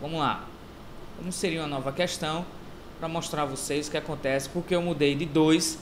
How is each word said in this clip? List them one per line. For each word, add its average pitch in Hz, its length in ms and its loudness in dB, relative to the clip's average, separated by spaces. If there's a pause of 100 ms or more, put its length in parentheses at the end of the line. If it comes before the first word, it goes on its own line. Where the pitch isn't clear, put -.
Vamos 160 180 -4
lá. 123 260 2 (720)
Vamos 180 200 -6
inserir 165 240 0
uma 151 80 -2
nova 135 240 -2
questão 170 520 0 (540)
para 165 100 -4
mostrar 160 340 -2
a 147 40 2
vocês 143 420 -2
o - 20 -8
que 165 60 -2
acontece, 139 520 0
porque 175 240 -2
eu 175 80 4
mudei 143 360 4
de 165 100 0
dois 160 560 6